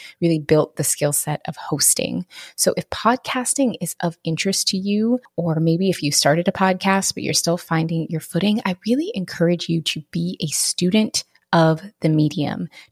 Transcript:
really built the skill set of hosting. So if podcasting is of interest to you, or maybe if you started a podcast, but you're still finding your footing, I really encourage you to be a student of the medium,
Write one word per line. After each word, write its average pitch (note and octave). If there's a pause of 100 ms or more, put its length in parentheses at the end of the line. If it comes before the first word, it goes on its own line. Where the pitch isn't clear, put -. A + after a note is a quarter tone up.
(200)
really E3
built D3+
the D3+
skill -
set -
of D#3+
hosting. - (300)
So -
if -
podcasting B3
is -
of E3
interest E3
to F#3+
you, G#3+ (160)
or E3
maybe E3
if -
you C#3+
started E3
a F#3
podcast, F#3+
but -
you're D#3+
still E3+
finding D#3+
your D#3+
footing, G#3
I F#3 (100)
really D4
encourage F3
you E3
to - (100)
be E3+
a E3
student - (280)
of D#3+ (180)
the E3+
medium, D3+ (240)